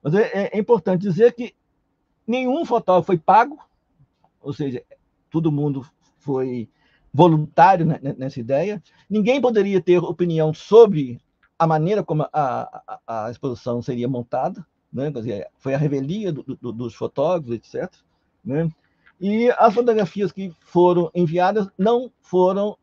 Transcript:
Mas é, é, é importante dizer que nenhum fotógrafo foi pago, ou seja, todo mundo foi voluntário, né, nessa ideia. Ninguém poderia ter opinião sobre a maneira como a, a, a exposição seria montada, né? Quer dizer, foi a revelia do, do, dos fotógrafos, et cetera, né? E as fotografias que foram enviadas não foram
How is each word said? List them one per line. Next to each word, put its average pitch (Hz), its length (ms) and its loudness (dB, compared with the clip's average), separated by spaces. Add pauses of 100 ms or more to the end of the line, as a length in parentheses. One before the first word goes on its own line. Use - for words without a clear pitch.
Mas 147 100 -2
é, 202 300 0
é, 190 100 -6
é 196 60 -4
importante 196 420 0
dizer 208 320 4
que 240 220 -12 (720)
nenhum 254 400 -2
fotógrafo 185 400 0
foi 185 100 0
pago, 226 420 2 (800)
ou 139 120 -10
seja, 135 280 -6 (480)
todo 160 220 -2
mundo 143 340 -4 (360)
foi 131 480 -6 (440)
voluntário, 165 720 4
né, 160 140 0 (180)
nessa 135 220 -10
ideia. 147 420 -4 (300)
Ninguém 214 300 0
poderia 202 400 2
ter 180 180 4
opinião 160 560 -2
sobre 165 680 4 (380)
a 165 80 2
maneira 160 380 0
como 156 180 -2
a, - 100 -4
a, 120 920 -6
a 120 60 -8
exposição 120 500 -8
seria 120 240 -6
montada, 135 580 -6 (280)
né? 139 180 -6
Quer 135 80 -10
dizer, 107 300 -8 (100)
foi 135 160 -6
a 139 40 -2
revelia 151 540 -4
do, 131 120 -10
do, 123 280 -12
dos 113 220 -10
fotógrafos, 120 600 -4
et - 100 -14
cetera, - 340 -12 (440)
né? 156 260 -4 (500)
E 220 380 0
as 190 160 6
fotografias 214 560 0
que 190 300 -12
foram 175 520 2
enviadas 180 640 0
não 240 440 0
foram 196 640 0